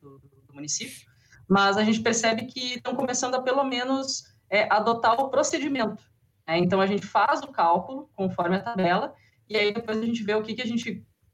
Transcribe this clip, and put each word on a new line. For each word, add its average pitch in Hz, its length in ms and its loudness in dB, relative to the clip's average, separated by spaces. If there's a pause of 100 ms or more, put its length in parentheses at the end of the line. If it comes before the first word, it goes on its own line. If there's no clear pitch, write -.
do, 135 180 -20
do, - 100 -20 (180)
do - 60 -20
município. - 540 -10 (400)
Mas 196 300 4
a 214 80 4
gente 220 160 2
percebe 226 440 0
que 254 300 -8
estão 247 200 -6
começando 254 400 -2
a, 254 60 0
pelo 262 220 2
menos, 262 600 -2 (260)
é, 202 200 2
adotar 226 520 2
o 269 80 -2
procedimento, 269 720 0 (420)
né? 165 120 0
Então, 180 240 4
a 190 60 2
gente 202 180 -2
faz 247 360 2
o - 60 -12
cálculo 180 680 0
conforme 185 420 -2
a 196 40 -4
tabela 196 520 0 (360)
e 208 80 -2
aí 208 160 2
depois 220 240 -4
a 220 80 -2
gente 233 180 -2
vê 202 120 -2
o 214 80 0
que 220 120 -8
que 254 60 -6
a 247 60 -4
gente 226 380 -6 (280)